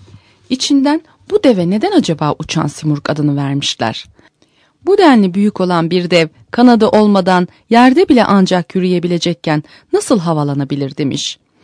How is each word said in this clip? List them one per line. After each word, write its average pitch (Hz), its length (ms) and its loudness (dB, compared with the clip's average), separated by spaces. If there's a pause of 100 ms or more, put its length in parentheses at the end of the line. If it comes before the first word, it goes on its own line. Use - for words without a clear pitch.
(500)
içinden 277 520 -2 (280)
"Bu 415 140 0
deve 185 260 2
neden 220 220 -2
acaba 160 460 -2
Uçan 156 280 -4
Simurg 147 440 -6
adını 147 260 -2
vermişler? 139 680 -6 (840)
Bu 392 120 0
denli 233 360 4
büyük 202 260 -2
olan 170 300 -2
bir 175 200 -2
dev 165 180 2 (220)
kanadı 233 380 4
olmadan 190 600 2 (220)
yerde 254 380 4
bile 240 160 4
ancak 185 500 0
yürüyebilecekken 175 880 -2 (300)
nasıl 311 260 0
havalanabilir?" 143 800 -4
demiş. - 420 -6 (260)